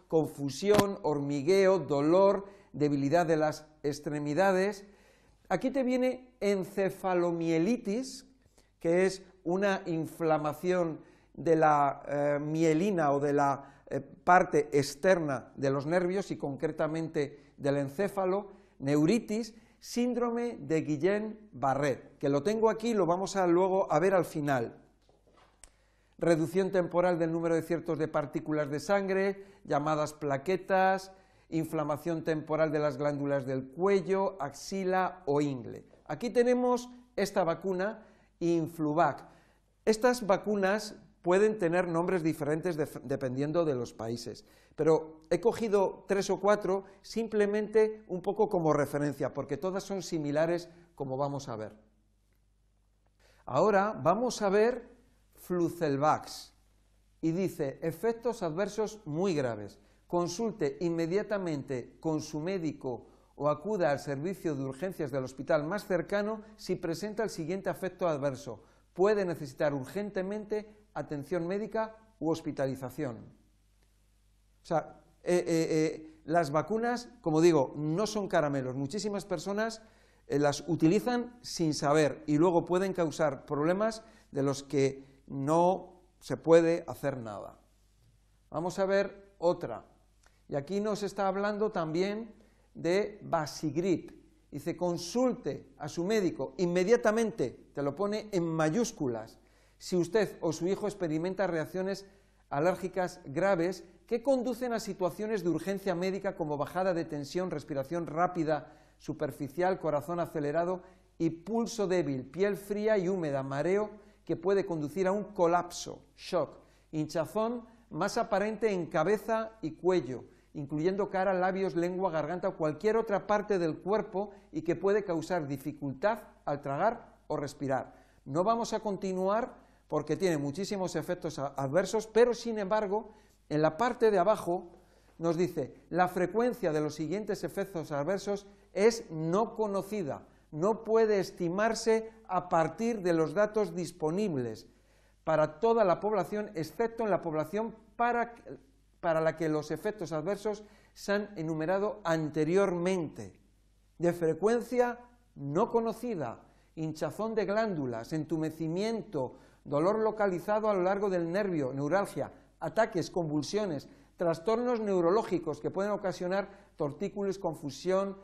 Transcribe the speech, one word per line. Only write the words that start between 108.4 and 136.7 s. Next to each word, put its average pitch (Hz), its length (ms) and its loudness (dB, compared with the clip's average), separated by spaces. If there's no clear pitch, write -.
superficial, 156 800 -2
corazón 165 440 -2
acelerado 165 640 -2
y 165 140 0
pulso 214 540 -2
débil, 147 380 0
piel 196 320 0
fría 214 420 0
y 180 120 0
húmeda, 151 340 -2
mareo 180 640 -2
que 165 120 -4
puede 190 300 0
conducir 170 420 -2
a 190 60 4
un 208 100 0
colapso, 175 800 0
shock, - 400 -2
hinchazón 202 720 -2
más 180 280 -2
aparente 214 520 0
en 180 180 -2
cabeza 214 760 0
y 156 100 -6
cuello, 160 540 0
incluyendo 160 560 -2
cara, 190 240 0
labios, 185 440 0
lengua, 180 340 0
garganta 160 380 -2
o - 80 -6
cualquier 165 400 0
otra 208 280 -2
parte 208 320 0
del 160 200 0
cuerpo 202 540 -4
y 156 120 -6
que 170 120 0
puede 196 300 2
causar 160 420 -2
dificultad 143 760 -2
al 147 160 -4
tragar 160 560 -2
o 151 100 -4
respirar". 139 580 -4
No 151 180 0
vamos 226 300 0
a 214 80 -2
continuar 196 760 -2
porque 151 300 -2
tiene 175 200 2
muchísimos 180 600 -4
efectos 175 420 -4
a-, 139 160 -6
adversos, 185 500 0
pero 240 280 4
sin 220 260 -6
embargo, 208 540 -2
en 151 140 0
la 156 160 2
parte 240 340 4
de 196 80 4
abajo 185 480 2
nos 165 180 0
dice: 165 360 -2
La 180 200 2
frecuencia 190 640 0